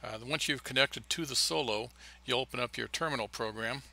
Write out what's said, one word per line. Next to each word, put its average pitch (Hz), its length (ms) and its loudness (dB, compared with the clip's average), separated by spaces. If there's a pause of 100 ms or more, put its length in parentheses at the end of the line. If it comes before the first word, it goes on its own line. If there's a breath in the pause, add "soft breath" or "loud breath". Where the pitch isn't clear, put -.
Uh, 110 140 -8 (100)
once 151 200 0
you've 139 160 2
connected 131 460 2
to 165 160 0
the 147 100 -4
Solo, 123 540 2 (360 loud breath)
you'll 127 160 4
open 123 180 -4
up 123 180 -2
your 113 120 -2
terminal 135 380 0
program 113 540 -4 (100)